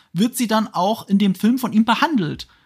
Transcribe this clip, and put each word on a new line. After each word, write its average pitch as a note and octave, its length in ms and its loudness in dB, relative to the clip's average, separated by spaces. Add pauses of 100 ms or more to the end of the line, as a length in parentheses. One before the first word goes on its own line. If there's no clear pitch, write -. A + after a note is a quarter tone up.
(120)
wird A3+ 240 0
sie B3 100 0
dann G#3+ 260 0
auch G3 360 -4
in G3 100 2
dem G3 160 2
Film B3 240 2
von A#3+ 140 -4
ihm A3 120 4
behandelt, A3+ 640 0 (200)